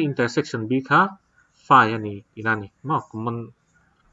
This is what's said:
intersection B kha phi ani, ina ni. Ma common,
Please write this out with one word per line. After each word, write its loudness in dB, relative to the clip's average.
intersection -2
B -4
kha 4
phi 8
ani, -6
ina -2
ni. -12
Ma 0
common, -6